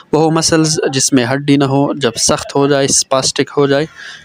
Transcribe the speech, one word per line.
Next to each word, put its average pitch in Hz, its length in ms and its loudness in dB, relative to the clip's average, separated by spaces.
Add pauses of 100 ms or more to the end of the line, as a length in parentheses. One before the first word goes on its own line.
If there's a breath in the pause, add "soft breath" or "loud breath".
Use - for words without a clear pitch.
(140 loud breath)
वो 156 160 4
muscles 160 480 0 (120)
जिसमें 135 340 0
हड्डी 139 320 0
ना 139 100 2
हो, 139 300 0
जब 127 180 -2
सख्त - 400 -2
हो 139 140 2
जाए, 139 180 2
spastic - 640 -2
हो 143 160 2
जाए, 139 220 0 (360 loud breath)